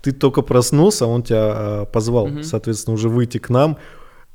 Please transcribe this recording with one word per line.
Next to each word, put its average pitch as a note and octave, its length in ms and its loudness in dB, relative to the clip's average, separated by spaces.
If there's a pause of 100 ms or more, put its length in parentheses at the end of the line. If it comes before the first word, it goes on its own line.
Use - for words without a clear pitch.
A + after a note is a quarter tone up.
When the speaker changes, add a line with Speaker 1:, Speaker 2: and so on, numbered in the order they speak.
Speaker 1:
ты C#3 80 0
только C3+ 320 2
проснулся, C#3+ 640 2
он A#2+ 160 0
тебя, A2+ 180 0
а, G#2 440 -2
позвал, A#2 420 0
Speaker 2:
Мгм. D3 160 -8
Speaker 1:
соответственно, A2+ 500 -4
уже A2 160 -2
выйти A#2+ 300 -2
к - 100 -12
нам, C#3+ 280 2 (580)